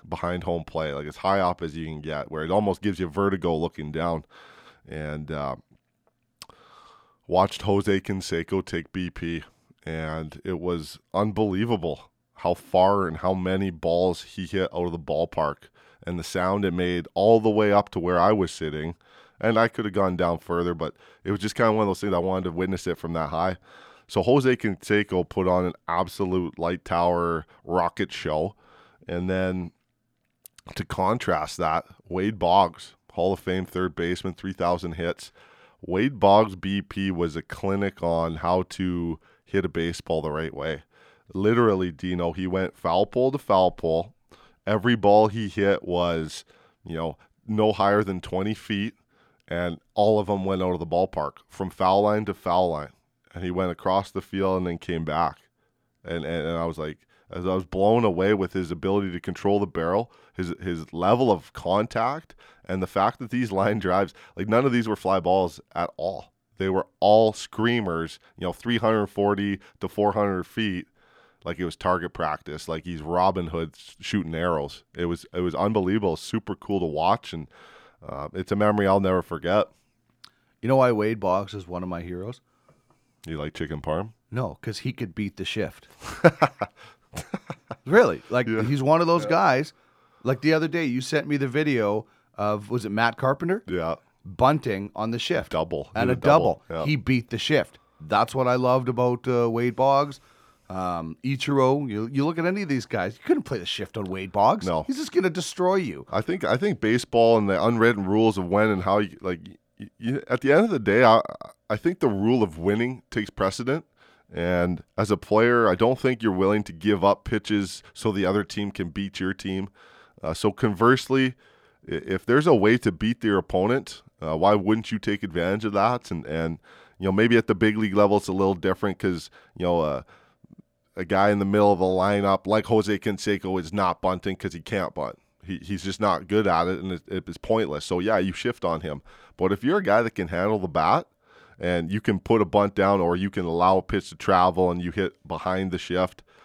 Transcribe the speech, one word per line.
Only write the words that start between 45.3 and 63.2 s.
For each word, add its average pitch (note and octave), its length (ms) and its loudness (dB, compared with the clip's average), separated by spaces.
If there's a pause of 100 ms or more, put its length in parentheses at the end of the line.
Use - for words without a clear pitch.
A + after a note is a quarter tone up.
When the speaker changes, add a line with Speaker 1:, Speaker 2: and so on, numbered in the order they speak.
Speaker 1:
hit G2 340 0
was, F2 600 -2 (400)
you E2 120 -10
know, D#2+ 200 -6 (300)
no G#2+ 260 4
higher G2+ 320 4
than F#2 160 -4
twenty G2 320 -4
feet, G#2+ 420 -6 (540)
and F2 320 -4 (140)
all G#2+ 260 4
of G2 60 -2
them G2+ 180 -2
went F#2+ 180 -2
out F2+ 120 0
of D#2+ 60 -4
the E2+ 60 -6
ballpark E2 520 -2 (100)
from F#2+ 220 -8
foul F#2+ 320 2
line G#2 240 2
to G2 80 -4
foul F2+ 360 0
line. D2 220 -6 (420)
And F#2 80 -10
he F2+ 80 -4
went F2+ 200 -2
across F#2+ 400 -2
the G2 100 -8
field F#2+ 380 -2
and F2+ 80 -4
then E2+ 120 -6
came E2 260 -6
back. D#2 340 -2 (640)
And, E2 200 -6
and, D#2+ 220 -4
and E2 120 -4
I E2 80 -2
was D#2+ 120 -6
like, D#2 200 -10 (320)
as F2+ 160 -8
I F#2 80 0
was F#2 100 -2
blown G#2+ 400 2
away G2 300 2
with F#2+ 180 0
his F2+ 180 -4
ability F#2+ 420 -2
to F2 80 -8
control G2+ 400 0
the G2+ 60 0
barrel, F2+ 460 -2 (220)
his, F2 260 -6
his F2 320 -8
level G#2+ 380 4
of F2 220 0
contact, A#2 800 -2 (300)
and F#2 180 -6
the F2+ 60 -2
fact G2 320 0